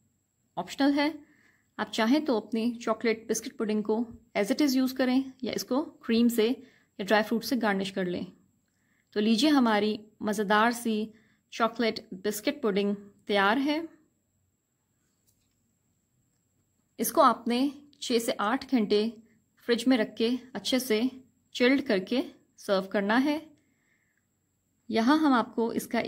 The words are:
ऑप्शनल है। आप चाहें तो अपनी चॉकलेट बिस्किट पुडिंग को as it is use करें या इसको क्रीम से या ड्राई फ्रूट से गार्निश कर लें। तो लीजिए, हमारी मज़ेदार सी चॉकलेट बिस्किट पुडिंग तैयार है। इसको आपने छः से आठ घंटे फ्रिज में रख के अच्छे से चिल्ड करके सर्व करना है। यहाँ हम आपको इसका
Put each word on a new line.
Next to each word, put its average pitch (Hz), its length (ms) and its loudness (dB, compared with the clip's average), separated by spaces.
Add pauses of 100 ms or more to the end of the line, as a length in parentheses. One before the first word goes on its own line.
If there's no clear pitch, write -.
(560)
ऑप्शनल 277 360 0
है। 294 200 0 (680)
आप 208 120 -6
चाहें 240 340 2
तो 254 160 0
अपनी 226 340 -2
चॉकलेट 226 540 -4
बिस्किट - 280 -6
पुडिंग 214 280 -2
को 214 120 0 (400)
as 202 160 0
it - 100 0
is 262 140 2
use 262 160 0
करें 262 400 0 (120)
या 202 80 -6
इसको 262 300 -4 (200)
क्रीम 233 260 2
से 226 200 2
या - 560 -8
ड्राई 208 180 2
फ्रूट 220 220 -2
से 277 120 -2
गार्निश 196 340 -2
कर 185 160 -4
लें। 180 200 -6 (880)
तो 208 40 2
लीजिए, 226 300 2
हमारी 214 480 2 (240)
मज़ेदार 214 500 2
सी 220 400 -4 (400)
चॉकलेट 226 640 -2
बिस्किट 208 480 -6
पुडिंग 202 320 0 (320)
तैयार 202 320 2
है। 302 280 -2 (3000)
इसको - 220 0
आपने 247 520 2 (300)
छः 240 160 0
से 233 220 -2
आठ 226 320 -2
घंटे 208 300 2 (680)
फ्रिज 233 200 0
में 262 80 6
रख 220 200 -2
के 233 120 0 (260)
अच्छे - 260 -2
से 240 300 0 (440)
चिल्ड 262 280 4
करके 220 400 -2 (360)
सर्व 190 280 -2
करना 208 300 0
है। 294 240 0 (1500)
यहाँ 226 300 2
हम 302 140 4
आपको 233 400 0
इसका - 360 -2